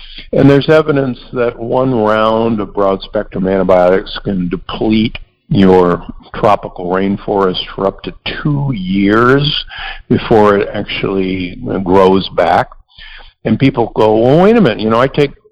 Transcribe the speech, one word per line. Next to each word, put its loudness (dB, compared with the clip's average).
And 4
there's 2
evidence 0
that -2
one -2
round 0
of -8
broad-spectrum -4
antibiotics 2
can -4
deplete -4
your 2
tropical -2
rainforest -2
for -4
up -4
to -10
two -4
years 0
before 4
it -2
actually -6
grows 2
back. 0
And 0
people 0
go, 2
"Well, 4
wait 4
a 4
minute, 2
you -2
know, 2
I 2
take 0